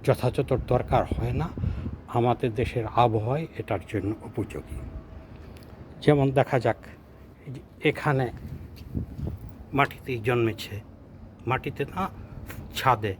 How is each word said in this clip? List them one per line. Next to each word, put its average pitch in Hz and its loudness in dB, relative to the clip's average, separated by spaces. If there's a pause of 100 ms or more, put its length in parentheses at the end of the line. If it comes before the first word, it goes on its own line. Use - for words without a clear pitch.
যথাযথ 127 4 (180)
দরকার 123 4 (100)
হয় 120 0
না। 170 0 (600)
আমাদের 120 2
দেশের 117 0 (180)
আবহাওয়াই 117 2 (140)
এটার 104 -2
জন্য 101 0 (160)
উপযোগী। - -6 (1200)
যেমন 143 8
দেখা 135 4
যাক, 113 2 (640)
এই 139 -10
যে - -12 (280)
এখানে 135 2 (1500)
মাটিতেই 135 0
জন্মেছে, 113 2 (720)
মাটিতে 135 -2
না, 185 -4 (720)
ছাদে। 107 4